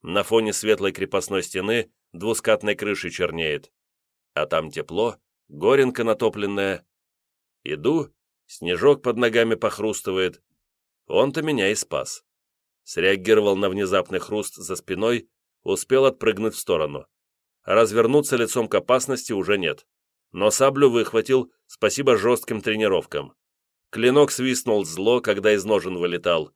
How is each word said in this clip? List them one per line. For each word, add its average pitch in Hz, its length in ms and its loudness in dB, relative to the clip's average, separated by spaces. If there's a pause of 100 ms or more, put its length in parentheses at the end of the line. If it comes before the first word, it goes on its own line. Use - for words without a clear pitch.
На 98 220 -2
фоне 110 300 0
светлой 95 400 0
крепостной 95 500 -4
стены 104 500 -4 (200)
двускатной 104 640 0
крыши 98 360 -6
чернеет. 82 600 -4 (640)
А 76 120 -2
там 80 240 -2
тепло, 87 460 -4 (320)
горенка 123 560 2
натопленная. 101 840 -2 (800)
Иду, 147 500 -2 (320)
снежок 107 560 2
под 120 140 -2
ногами 117 400 2
похрустывает. 98 840 -2 (640)
Он-то 139 360 0
меня 127 280 0
и 107 40 0
спас. - 500 -8 (600)
Среагировал 98 720 2
на 98 120 0
внезапный 95 520 -2
хруст - 340 -8
за 92 220 -10
спиной, 110 520 -4 (340)
успел 131 420 0
отпрыгнуть 113 500 0
в - 40 -12
сторону. 76 480 -4 (580)
Развернуться 113 720 2
лицом 113 320 -2
к - 80 -6
опасности 127 560 -2
уже 98 260 0
нет. 80 280 -6 (460)
Но 98 180 0
саблю 135 380 4
выхватил, 120 640 0 (140)
спасибо 123 500 0
жёстким 110 440 0
тренировкам. 95 760 -2 (560)
Клинок 131 400 4
свистнул 123 540 -2
зло, 98 360 0
когда 104 340 2
из 95 100 -2
ножен 95 320 -2
вылетал. 87 600 -2